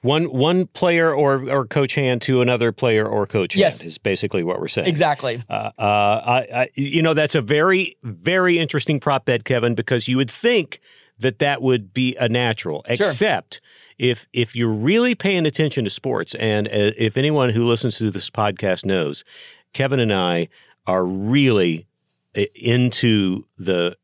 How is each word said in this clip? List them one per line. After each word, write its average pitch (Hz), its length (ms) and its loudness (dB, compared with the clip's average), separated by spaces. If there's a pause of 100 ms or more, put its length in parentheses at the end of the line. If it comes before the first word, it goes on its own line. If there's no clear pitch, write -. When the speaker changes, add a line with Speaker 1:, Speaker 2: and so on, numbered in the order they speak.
Speaker 1:
One, 151 220 2
one 156 420 0
player 165 460 2
or, 139 360 0
or 135 160 0
coach 139 300 -2
hand 127 280 0
to 127 180 2
another 120 320 2
player 110 340 2
or 104 180 -2
coach 95 320 -2
Speaker 2:
Yes. 190 240 2
Speaker 1:
hand 85 60 -12
is 82 100 -10
basically 98 460 -2
what 90 160 -2
we're - 100 -6
saying. 90 180 -2
Speaker 2:
Exactly. 147 640 -2
Speaker 1:
Uh, 107 280 -6
uh, - 40 -6
I, 104 720 2
I, 127 220 -2
you 143 260 0
know, 160 120 4
that's 151 220 0
a 147 60 2
very, 160 600 0
very 175 560 0
interesting 151 420 -2
prop 139 240 0
bet, 120 200 0
Kevin, 120 300 0
because 113 340 -2
you 127 80 0
would 131 120 0
think 220 500 -2 (400)
that 117 200 -2
that 143 220 0
would 120 320 0
be 127 240 -2
a 123 120 0
natural, 113 580 -2
Speaker 2:
Sure. 117 80 0
Speaker 1:
except 165 640 0 (380)
if, 120 360 -2
if 120 240 -2
you're 117 160 0
really 208 420 0
paying 185 300 0
attention 147 400 -2
to 98 40 -4
sports, 107 460 -6
and, 107 320 0
uh, 104 300 0
if 110 200 0
anyone 139 340 2
who 117 140 0
listens 117 340 0
to 107 120 0
this 92 180 -8
podcast 98 560 -2
knows, 85 380 -2 (500)
Kevin 135 280 0
and 110 120 2
I 87 360 0 (360)
are 92 200 0
really 98 840 2 (480)
i-, 101 200 0
into 117 920 0 (120)
the 87 460 -2